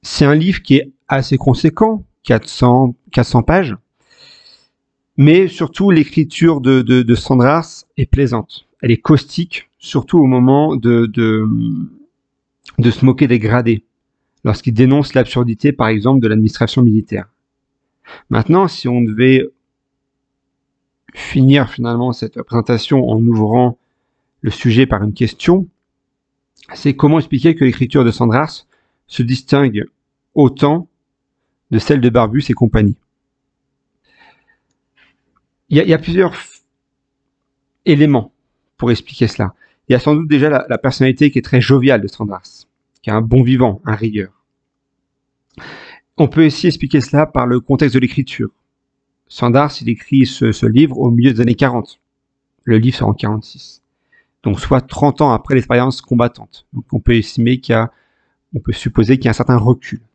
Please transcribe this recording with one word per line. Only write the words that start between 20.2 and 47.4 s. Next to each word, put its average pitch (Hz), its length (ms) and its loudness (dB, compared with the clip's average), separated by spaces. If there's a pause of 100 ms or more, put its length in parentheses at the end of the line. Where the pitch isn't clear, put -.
finir 135 560 2
finalement 120 420 -4
cette 113 300 -12
présentation 120 680 -2
en 110 140 -2
ouvrant 117 560 0 (640)
le 107 80 -4
sujet 120 340 0
par 110 180 -4
une 104 120 -4
question, 170 520 -2 (1080)
c'est 135 200 -2
comment 151 260 2
expliquer 156 340 0
que 143 100 0
l'écriture 127 400 0
de 113 60 2
Cendrars 120 560 -2 (400)
se - 160 -6
distingue 127 640 -2 (480)
autant 147 540 0 (800)
de 110 80 0
celle 143 220 0
de 120 100 2
Barbus 117 380 0
et 120 60 0
compagnie. 107 420 0 (2750)
Il - 80 0
y 151 40 6
a, 185 40 0
il 196 40 -4
y 160 60 4
a 160 40 0
plusieurs 170 360 -2
f-, - 280 -20 (1200)
éléments 143 480 2 (440)
pour 120 140 -2
expliquer 117 380 -2
cela. - 260 -6 (340)
Il - 40 2
y 127 40 2
a 120 40 0
sans 151 160 0
doute 160 120 -4
déjà 147 220 2
la, 139 180 -2
la 123 100 -4
personnalité 131 520 0
qui - 80 -2
est 135 40 -4
très 131 180 0
joviale 131 400 2
de 101 80 -6
Cendrars, - 580 -12 (340)
qui 113 100 -8
est - 20 -2
un 113 100 0
bon 117 220 2
vivant, 120 400 0
un 110 100 -4
rieur. 104 380 -6 (1800)
On 147 100 4
peut 156 200 2
aussi 151 200 -2
expliquer 143 340 -2
cela 147 260 0
par 127 200 -4